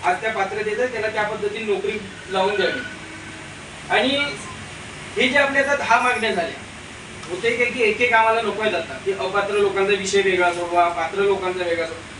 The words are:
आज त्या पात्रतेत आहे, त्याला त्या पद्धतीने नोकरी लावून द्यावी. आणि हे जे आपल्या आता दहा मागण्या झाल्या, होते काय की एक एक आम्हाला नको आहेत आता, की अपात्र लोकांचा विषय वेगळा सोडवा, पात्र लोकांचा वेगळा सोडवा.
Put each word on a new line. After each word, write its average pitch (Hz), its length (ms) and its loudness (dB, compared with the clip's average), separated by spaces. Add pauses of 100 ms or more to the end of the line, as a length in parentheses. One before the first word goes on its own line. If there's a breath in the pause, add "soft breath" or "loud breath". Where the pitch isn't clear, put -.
आज - 180 2
त्या 226 100 -2
पात्रतेत 214 480 -2
आहे, 254 120 0
त्याला 220 160 -2
त्या 214 160 -2
पद्धतीने 208 500 -2
नोकरी - 180 -2 (380)
लावून 190 260 2
द्यावी. 185 240 0 (1080)
आणि 254 300 4 (960)
हे 240 120 4
जे 262 100 4
आपल्या 277 240 4
आता 277 140 2
दहा 233 240 4
मागण्या 240 340 0
झाल्या, 170 280 -2 (680)
होते 220 280 0
काय 240 80 4
की 247 180 0
एक 214 180 2
एक 233 120 4
आम्हाला 226 280 6
नको 208 200 -2
आहेत - 140 0
आता, - 180 -4 (120)
की 196 60 0
अपात्र 196 420 0
लोकांचा 202 400 4
विषय 190 280 2
वेगळा 180 300 4
सोडवा, 175 360 2
पात्र 170 320 -2
लोकांचा 185 460 0
वेगळा 165 220 0
सोडवा. 156 320 -10